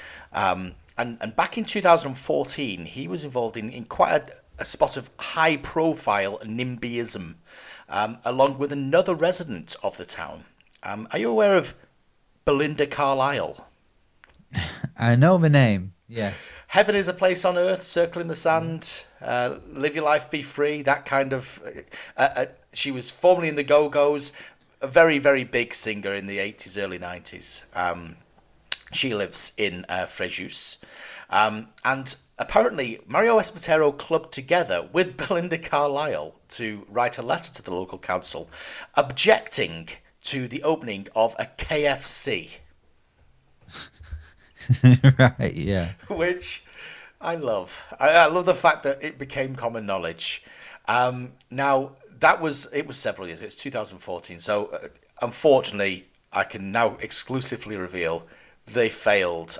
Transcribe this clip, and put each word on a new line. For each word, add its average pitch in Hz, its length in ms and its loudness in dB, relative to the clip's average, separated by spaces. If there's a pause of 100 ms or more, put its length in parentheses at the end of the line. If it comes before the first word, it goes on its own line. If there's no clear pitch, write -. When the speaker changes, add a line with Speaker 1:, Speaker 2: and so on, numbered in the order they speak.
(320)
Speaker 1:
Um, 92 400 -2 (260)
and, 120 220 -6
and 110 160 -8
back 180 200 0
in 226 80 -4
two - 160 -4
thousand 165 360 4
fourteen, 139 720 -4
he 131 200 -12
was 175 160 -8
involved 123 340 -4
in, 110 140 -6
in 123 140 -12
quite 175 440 0
a, - 340 -18
a - 20 -8
spot - 320 0
of 131 200 -10
high-profile 143 1300 0
nimbyism, 117 920 -6 (520)
um, 110 360 -4
along 131 340 2
with 139 140 -4
another 147 420 2
resident 151 680 -2
of 101 120 -4
the 90 80 -14
town. 80 400 -10 (380)
Um, 107 300 -10
are - 80 -2
you 226 100 0
aware 208 260 6
of 147 160 0 (720)
Belinda 147 440 2
Carlisle? 135 760 0 (880)
Speaker 2:
<laughs> - 460 -6
I 117 160 4
know 165 240 8
the 165 120 6
name, 104 420 4 (160)
yeah. 110 240 -4 (340)
Speaker 1:
Heaven 202 300 4
is 196 100 2
a 180 80 0
place 185 300 2
on 180 120 2
earth, 185 280 2
circle 170 360 0
in 175 60 -6
the 160 80 -6
sand, 160 680 0 (180)
uh, 123 360 -2 (120)
live 143 240 -4
your 156 100 -2
life, 147 260 2
be 147 120 -4
free, 147 400 -2
that 143 240 0
kind 139 260 0
of, - 300 -6 (540)
uh, 139 200 4
uh, 123 100 0 (260)
she - 180 -4
was 127 200 -6
formerly 180 380 4
in 151 60 -2
the 147 100 0
Go-Go's, 147 680 4 (500)
a 139 60 -4
very, 160 300 8
very 139 260 4
big 120 280 -2
singer 101 400 -2
in 98 140 -4
the 98 120 -6
eighties, 98 380 -8
early 95 220 -4
nineties. 87 680 -10 (100)
Um, 87 420 -4 (760)
she 127 220 -2
lives - 420 0
in, 92 320 -4
uh, 90 180 -2
Fréjus. - 720 -8 (540)
Um, 107 380 2 (160)
and 135 300 0 (240)
apparently, 147 680 0
Mario 214 320 4
Espotero 156 580 2
clubbed - 360 -2
together 131 600 0
with 180 240 2
<laughs> - 120 -6
Belinda 170 300 -2
Carlisle 143 760 -2 (160)
to 107 400 -8
write 120 280 0
a 123 40 -8
letter 156 320 -4
to - 80 -10
the - 100 -10
local 92 260 -6
council - 520 -6 (440)
objecting 131 920 0 (360)
to 131 240 -6
the 131 160 -10
opening 120 420 -2 (100)
of 113 220 2
a 107 80 -6 (100)
K 151 300 -2
F 135 180 0
C. - 460 -2 (1160)
Speaker 2:
<laughs> - 100 -14 (1400)
Right, 120 360 4
yeah. 90 380 -2 (160)
Speaker 1:
Which 180 560 -4 (560)
I 170 140 -6
love. 113 500 -4 (160)
I, 139 100 6
I 165 180 10
love 175 180 0
the 185 80 6
fact 170 300 2
that 139 200 -2
it 151 140 -10
became 135 360 -4
common 117 300 -6
knowledge. 87 580 -6 (460)
Um, 123 440 0 (180)
now, 139 420 0 (280)
that 160 200 6
was, 151 320 -2
it 143 140 -2
was 131 100 -6
several 95 320 -2
years. 82 140 -12
It's 107 140 -14
two - 140 -8
thousand 104 280 -6
fourteen. 87 400 -10
So, 104 280 -2
uh, - 220 -10 (320)
unfortunately, 104 840 2 (260)
I 196 120 0
can 98 280 -8
now 113 280 2
exclusively 117 760 -4
reveal 85 500 -4 (400)
they 113 220 0
failed. 90 720 0